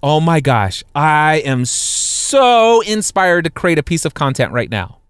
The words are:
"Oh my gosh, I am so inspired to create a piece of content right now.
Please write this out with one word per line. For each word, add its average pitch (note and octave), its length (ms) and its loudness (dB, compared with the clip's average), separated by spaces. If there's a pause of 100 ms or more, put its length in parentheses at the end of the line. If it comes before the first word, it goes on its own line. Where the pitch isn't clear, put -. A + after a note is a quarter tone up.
"Oh D3+ 180 2
my E3 200 2
gosh, A#2 420 0 (120)
I D3+ 500 2
am C3 200 -2
so A#3 1160 2
inspired F#3+ 640 0
to E3 60 -6
create E3+ 280 -2
a C#3+ 60 0
piece E3 200 -4
of D#3 100 -6
content C3 380 -2
right A#2+ 180 -4
now. G2+ 280 -6 (120)